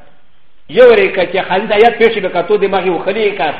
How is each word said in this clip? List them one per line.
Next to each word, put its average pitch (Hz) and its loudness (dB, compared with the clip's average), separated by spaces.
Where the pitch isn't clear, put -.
یو 185 4
ورې 214 6
ک - -4
چې 180 -4
خالد 196 -4
آیات 226 2
پیش 226 2
به 185 -4
کا 202 -4
تو 208 0
دماغي 190 -2
وخلي 196 -2
کا 160 -4